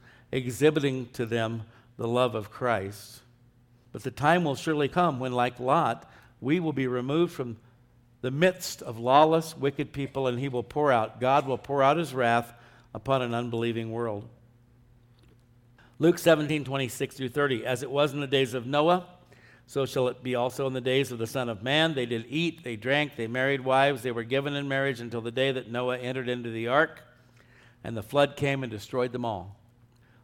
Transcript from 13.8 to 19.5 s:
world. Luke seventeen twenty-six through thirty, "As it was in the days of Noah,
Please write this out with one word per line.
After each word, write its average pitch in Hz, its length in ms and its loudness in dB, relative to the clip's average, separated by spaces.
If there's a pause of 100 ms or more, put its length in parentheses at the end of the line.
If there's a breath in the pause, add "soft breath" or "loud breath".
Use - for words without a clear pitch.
world. 113 380 -6 (1700 soft breath)
Luke 170 180 6
seventeen 151 460 4
twenty-six 135 520 -4
through 131 140 -4
thirty, 135 360 0
"As 123 160 -2
it 135 80 -8
was 143 240 2
in 147 60 -6
the 143 80 -4
days 135 260 2
of 120 120 -4
Noah, 160 420 2 (580 soft breath)